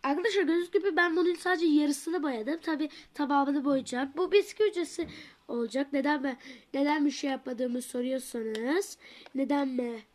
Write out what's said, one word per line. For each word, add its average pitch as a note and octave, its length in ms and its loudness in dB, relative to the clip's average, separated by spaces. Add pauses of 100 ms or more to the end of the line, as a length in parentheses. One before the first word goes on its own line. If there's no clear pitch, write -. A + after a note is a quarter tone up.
Arkadaşlar, F4+ 400 0
gördüğünüz E4+ 280 0
gibi E4+ 260 2
ben E4+ 200 4
bunun F4 180 4
sadece F4 320 0
yarısını D4 560 2
boyadım. C4+ 380 -2
Tabii D#4 280 -2 (260)
tamamını C#4+ 500 2
boyayacağım. C4+ 520 0
Bu F4+ 160 0
bitki G4+ 320 4
hücresi F4 440 -2 (400)
olacak. A#3+ 440 -2
Neden C#4+ 320 0
ben, B3+ 140 -2 (360)
neden C#4+ 320 2
bir C#4+ 40 4
şey C#4 200 -4
yapmadığımı B3+ 520 -4
soruyorsanız. B3 1160 -4 (360)
Neden C#4 340 0
mi? A#3+ 320 -4 (140)